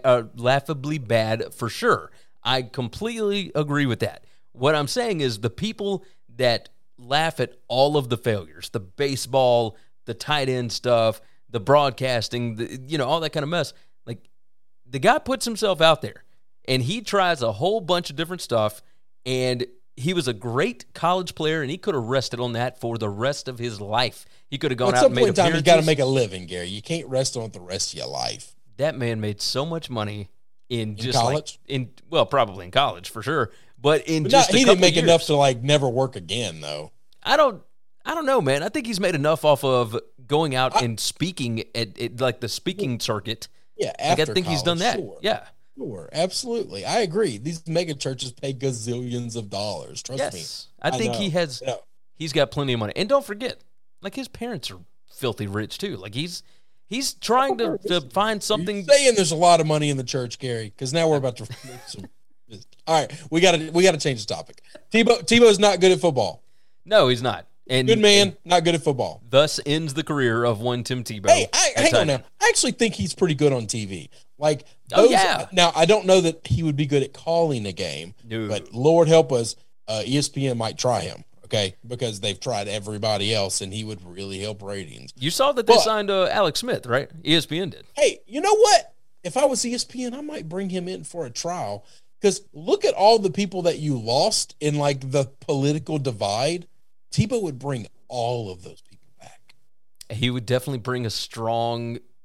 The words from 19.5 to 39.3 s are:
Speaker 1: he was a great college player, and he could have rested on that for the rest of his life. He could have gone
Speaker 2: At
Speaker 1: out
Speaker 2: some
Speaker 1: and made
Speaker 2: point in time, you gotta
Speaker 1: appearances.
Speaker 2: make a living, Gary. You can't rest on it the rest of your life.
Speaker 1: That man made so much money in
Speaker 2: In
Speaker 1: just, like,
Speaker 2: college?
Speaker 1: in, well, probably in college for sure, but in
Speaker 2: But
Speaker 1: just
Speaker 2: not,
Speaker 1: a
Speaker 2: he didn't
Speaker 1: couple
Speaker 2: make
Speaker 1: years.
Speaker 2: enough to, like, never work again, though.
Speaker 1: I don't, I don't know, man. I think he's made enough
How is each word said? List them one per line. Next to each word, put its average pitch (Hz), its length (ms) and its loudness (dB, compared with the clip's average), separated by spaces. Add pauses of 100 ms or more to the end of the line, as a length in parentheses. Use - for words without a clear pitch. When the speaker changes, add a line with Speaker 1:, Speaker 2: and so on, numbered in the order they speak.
Speaker 1:
he 156 180 -2
was 165 140 0
a 127 60 -2
great 127 600 -4
college 180 420 -2
player, 160 260 -2
and 127 80 -6
he 175 80 -6
could 196 160 -4
have 123 120 -2
rested 123 340 -2
on 123 140 -4
that 123 260 -4
for 120 180 -4
the 110 120 -4
rest 120 380 -4
of 120 120 -12
his 117 200 -6
life. 107 460 -4 (240)
He 139 80 -8
could 139 140 -2
have 123 80 -2
gone 123 100 2
Speaker 2:
At - 60 2
Speaker 1:
out - 60 6
Speaker 2:
some - 60 8
Speaker 1:
and - 80 4
made - 60 4
Speaker 2:
point 214 80 6
in 185 60 0
time, 185 120 4
you 165 140 2
gotta 165 200 8
Speaker 1:
appearances. 156 60 0
Speaker 2:
make 151 120 2
a 135 60 2
living, 104 420 0
Gary. 90 200 -8
You 101 140 -10
can't 165 260 -8
rest 131 300 -2
on 113 60 -6
it 104 100 -12
the 98 80 -16
rest 90 320 -8
of 80 60 -12
your 62 80 -8
life. 62 480 -10 (220)
Speaker 1:
That 147 200 -2
man 117 240 -4
made 107 200 -6
so 139 240 -4
much 165 240 -8
money 104 400 -6 (380)
in 113 220 -4
Speaker 2:
In 104 80 -10
Speaker 1:
just, 120 200 -4
like, 117 80 2
Speaker 2:
college? 147 420 -4
Speaker 1:
in, 139 240 -6 (180)
well, 147 160 2
probably 101 400 -2
in 90 60 -14
college 104 400 -2
for 110 100 -12
sure, 135 300 -2 (280)
but 147 280 2
in 156 160 0
Speaker 2:
But 220 100 0
Speaker 1:
just 269 160 8
Speaker 2:
not, - 60 2
Speaker 1:
a - 20 6
Speaker 2:
he 262 80 6
didn't 214 100 8
Speaker 1:
couple 180 60 2
Speaker 2:
make 175 140 6
Speaker 1:
years. 160 100 2
Speaker 2:
enough 165 220 6
to, 151 80 2
like, 135 280 4
never 139 240 2
work 127 300 -2
again, 90 420 -8
though. 76 320 -10 (320)
Speaker 1:
I 277 140 2
don't, 262 240 2 (420)
I - 100 -6
don't 320 120 -4
know, 262 160 2
man. 143 220 0
I 196 60 -4
think 262 180 -6
he's 208 120 -4
made 185 160 0
enough 151 300 0